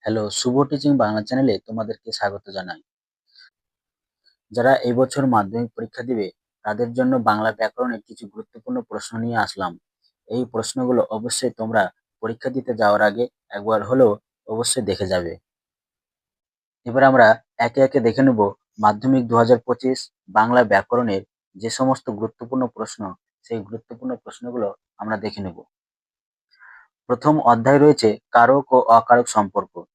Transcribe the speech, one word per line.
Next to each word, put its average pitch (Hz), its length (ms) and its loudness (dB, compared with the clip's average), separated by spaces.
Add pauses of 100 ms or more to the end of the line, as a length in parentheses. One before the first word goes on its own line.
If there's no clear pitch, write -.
হ্যালো, 107 260 -2
শুভ 123 240 -2 (100)
টিচিং 143 320 0
বাংলা 107 260 0
চ্যানেলে 127 360 0
তোমাদেরকে 110 540 -10
স্বাগত 101 380 -6
জানাই। 92 300 -12 (1700)
যারা 120 240 2
এবছর 127 500 0
মাধ্যমিক 117 480 0
পরীক্ষা 117 280 -12
দিবে, 117 240 -4 (380)
তাদের 107 280 -4
জন্য 127 240 0
বাংলা 110 360 0
ব্যাকরণের 113 500 -6
কিছু - 240 -20
গুরুত্বপূর্ণ 127 540 -12
প্রশ্ন 107 380 -12
নিয়ে 117 200 -4
আসলাম। 92 340 -6 (560)
এই 120 160 -4
প্রশ্নগুলো 123 560 -2 (100)
অবশ্যই 113 420 -6
তোমরা 110 300 -2 (400)
পরীক্ষা 113 280 -8
দিতে 127 240 -6
যাওয়ার 104 280 2
আগে 107 220 0 (260)
একবার 104 320 -2
হলেও 127 280 4 (380)
অবশ্যই 113 360 -4
দেখে 98 220 -4
যাবে। 90 260 -4 (1500)
এবার 123 180 2
আমরা 131 220 8 (320)
একে 120 220 -2
একে 135 200 4
দেখে 113 220 2
নেব 123 180 4 (380)
মাধ্যমিক 110 480 2
দু 117 100 -2
হাজার 117 240 6
পঁচিশ 127 380 -4 (300)
বাংলা 113 360 2
ব্যাকরণের 101 580 0 (340)
যে 110 140 -8
সমস্ত 131 400 -2
গুরুত্বপূর্ণ 117 580 -6
প্রশ্ন, 110 340 -12 (420)
সেই 113 160 -8
গুরুত্বপূর্ণ 117 560 -12
প্রশ্নগুলো 120 520 -8 (280)
আমরা 110 200 -6
দেখে 101 240 -10
নেব। 87 180 -12 (1500)
প্রথম 151 320 2
অধ্যায় 120 400 4
রয়েছে 143 280 6 (220)
কারক 127 420 4
ও 127 60 6 (120)
অকারক 120 380 6
সম্পর্ক। 101 460 -2 (200)